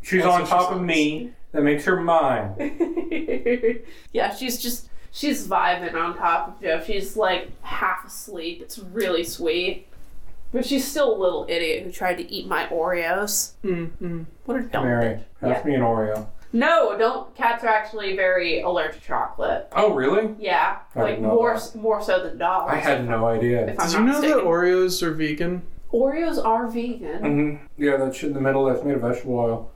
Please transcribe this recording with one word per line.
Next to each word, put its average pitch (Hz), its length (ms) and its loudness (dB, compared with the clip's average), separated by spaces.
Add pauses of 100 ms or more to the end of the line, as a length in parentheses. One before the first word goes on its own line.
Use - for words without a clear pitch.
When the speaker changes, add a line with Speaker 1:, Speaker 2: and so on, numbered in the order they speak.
Speaker 1:
She's 185 240 2
Speaker 2:
Also, 175 160 6
Speaker 1:
on - 80 -2
top 180 120 6
Speaker 2:
she 180 120 6
Speaker 1:
of 185 60 -2
Speaker 2:
sucks. - 80 -2
Speaker 1:
me. 156 460 0 (180)
That 151 100 0
makes 147 240 2
her 185 160 4
mine. 131 560 2
Speaker 3:
<laughs> - 540 -2 (1000)
Yeah, - 220 0
she's 262 280 -6
just, - 280 -6 (220)
she's 226 360 -2
vibing 180 480 0
on 170 220 -2
top 170 320 0
of - 120 -16
Joe. 160 240 0
She's, 202 300 -2
like, 190 360 0 (120)
half - 420 -2
asleep. - 560 -10
It's - 180 -14
really 180 440 -2
sweet. 175 640 -2 (640)
But 262 140 0
she's 269 220 0
still 269 280 2
a - 20 -6
little 180 320 0
idiot 165 340 0
who 180 80 -8
tried 180 240 0
to 175 160 -10
eat 196 160 -8
my 165 200 -2
Oreos. 175 840 -2 (100)
Speaker 2:
Mm-hmm. 170 600 -4 (220)
Speaker 3:
What 277 140 -2
a 226 40 -4
dumb 131 220 -2
Speaker 1:
Mary, 120 200 2 (100)
Speaker 3:
bitch. - 80 -6 (180)
Speaker 1:
pass 127 240 0
Speaker 3:
Yeah. 147 40 0
Speaker 1:
me 143 60 2
an 127 60 2
Oreo. 110 460 0 (280)
Speaker 3:
No, 269 400 4
don't. - 400 0
Cats 233 280 0
are 233 60 0
actually 208 460 0
very 185 460 2
allergic 180 400 -2
to - 60 -14
chocolate. - 680 -2
Speaker 1:
Oh, 208 200 6
really? 185 420 2
Speaker 3:
Yeah. 165 400 0 (180)
Speaker 1:
I - 60 -6
Speaker 3:
Like, 214 140 2
Speaker 1:
didn't 220 80 -4
know 226 120 4
Speaker 3:
more 240 180 6
Speaker 1:
that. - 20 0
Speaker 3:
s-, - 180 -8
more 214 300 0
so 185 180 2
than 160 160 -6
dogs. 175 340 0
Speaker 1:
I 147 40 2
had 139 340 0
no 113 160 2
idea. 117 440 2
Speaker 3:
If - 100 -6
I'm 165 80 2
Speaker 2:
Did - 60 0
you - 60 2
Speaker 3:
not 220 60 6
Speaker 2:
know 285 160 4
that 294 60 2
Speaker 3:
mistaken. 294 240 4
Speaker 2:
Oreos 180 520 4
are 165 100 0
vegan? 156 480 -2 (300)
Speaker 3:
Oreos 277 540 2
are 226 220 2
vegan. 226 560 -6
Speaker 1:
Mm-hmm. 147 420 0 (180)
Yeah, 143 140 4
that 135 180 0
shit 151 140 -4
in 143 60 -2
the 135 60 -2
middle 135 240 4
that's 127 180 2
made 143 100 2
of 123 80 0
vegetable 120 380 0
oil. 113 360 0